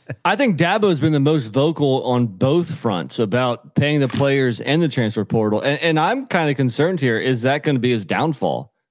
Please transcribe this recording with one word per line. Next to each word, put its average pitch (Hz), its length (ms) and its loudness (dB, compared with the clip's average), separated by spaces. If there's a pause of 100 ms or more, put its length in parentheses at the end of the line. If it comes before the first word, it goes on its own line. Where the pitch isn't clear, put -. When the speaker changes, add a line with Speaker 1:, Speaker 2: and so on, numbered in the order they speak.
Speaker 1:
<laughs> - 160 -8
Speaker 2:
I 190 120 2
think 226 200 2
Dabo 196 320 2
has 156 120 0
been 156 120 2
the 147 80 2
most 139 280 2
vocal 139 560 0
on 123 240 0
both 139 460 0
fronts 90 440 -4
about 120 560 -2
paying 147 260 2
the 135 80 2
players 135 540 0
and 139 180 0
the 165 80 2
transfer 110 380 -2
portal. 107 340 0
And, 139 220 0
and 160 180 2
I'm 233 280 0
kinda 156 260 0
concerned 143 440 0
here. 120 220 0
Is 123 220 0
that 139 200 0
gonna 139 180 0
be 123 100 0
his 107 160 -2
downfall? 95 640 -2 (180)